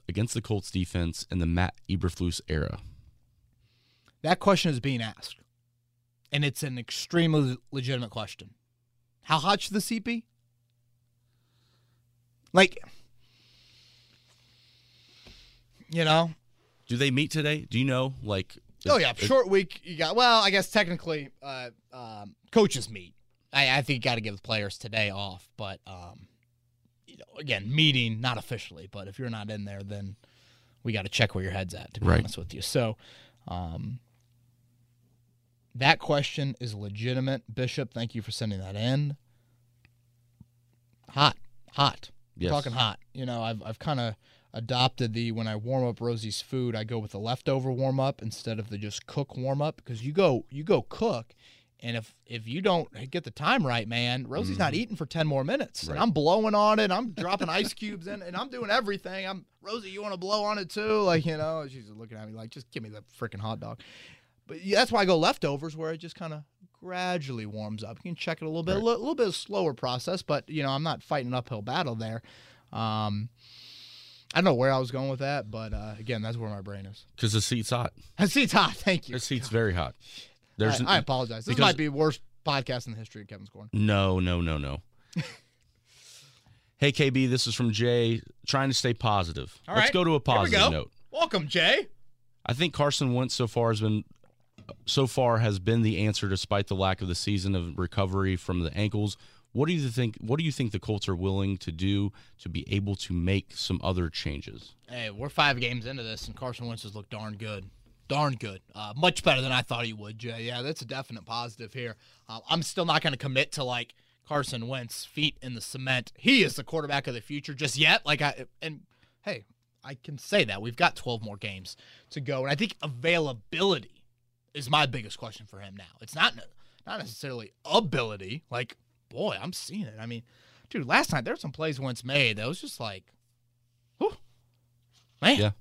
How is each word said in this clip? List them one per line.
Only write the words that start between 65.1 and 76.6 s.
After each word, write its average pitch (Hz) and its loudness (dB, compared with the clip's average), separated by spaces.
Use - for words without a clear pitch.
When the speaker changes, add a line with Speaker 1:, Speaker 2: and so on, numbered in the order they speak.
Speaker 2:
leftovers, 156 0
where 160 -6
it 165 -8
just 160 -14
kinda 151 -10
gradually 180 -4
warms 107 -8
up. 110 -12
You - -20
can 165 -4
check - -4
it 156 -8
a - -4
little 160 -2
bit, 185 2
Speaker 1:
Right. 202 2
Speaker 2:
a 226 -2
li-, 233 6
little 262 -2
bit 233 4
of 175 -2
slower 185 0
process, 131 -2
but, 143 -2
you 151 -2
know, 135 0
I'm 139 0
not 143 -2
fighting 139 -2
an 123 -2
uphill 120 -4
battle 127 -2
there. 110 -6
Um, 110 -2
I 160 4
don't 185 4
know 160 6
where 131 4
I 131 4
was 127 -2
going 135 -4
with 131 -4
that, 135 -4
but, 110 -8
uh, 107 -8
again, 113 -4
that's 117 -4
where 113 -6
my 101 -8